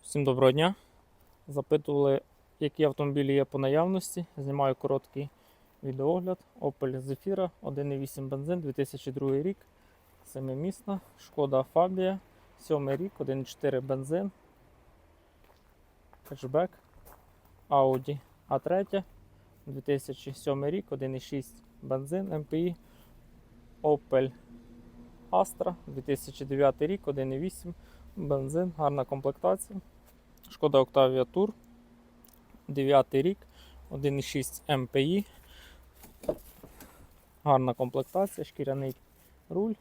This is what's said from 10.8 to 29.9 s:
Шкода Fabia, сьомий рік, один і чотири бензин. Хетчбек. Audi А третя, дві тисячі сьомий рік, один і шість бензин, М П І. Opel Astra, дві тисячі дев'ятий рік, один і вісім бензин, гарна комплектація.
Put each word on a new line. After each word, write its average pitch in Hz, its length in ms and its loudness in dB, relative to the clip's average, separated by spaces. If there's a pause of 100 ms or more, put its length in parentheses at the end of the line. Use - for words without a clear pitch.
Шкода 135 540 0
Fabia, 185 460 2 (400)
сьомий 143 380 -2
рік, 185 220 -6
один 135 220 -2
і 123 40 -6
чотири 135 340 -2
бензин. 135 520 -4 (1900)
Хетчбек. 143 480 -2 (1000)
Audi 135 500 4 (280)
А 139 120 0
третя, 190 440 0 (640)
дві 135 160 -10
тисячі 139 520 -4
сьомий 143 380 -4
рік, 196 180 -4
один 131 260 -6
і 131 40 -6
шість - 440 -10 (180)
бензин, 143 520 -4
М 151 100 -4
П 156 160 -4
І. 175 160 -2 (1080)
Opel 135 500 2 (1000)
Astra, 185 440 0 (120)
дві 139 140 -10
тисячі 135 440 -6
дев'ятий 139 420 2
рік, 196 200 -4
один 135 260 -4
і 135 60 -4
вісім 175 360 -8 (400)
бензин, 151 600 -2
гарна 143 280 0
комплектація. 175 760 -2 (680)